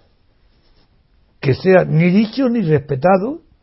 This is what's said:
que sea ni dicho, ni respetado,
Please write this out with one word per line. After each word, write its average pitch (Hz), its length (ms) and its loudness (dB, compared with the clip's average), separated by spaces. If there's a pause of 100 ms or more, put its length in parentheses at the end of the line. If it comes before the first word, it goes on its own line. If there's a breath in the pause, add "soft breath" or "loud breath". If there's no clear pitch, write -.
(1400)
que 131 140 -2
sea 180 300 2
ni 156 260 0
dicho, 220 380 0
ni 240 140 -2
respetado, 180 800 -2 (220)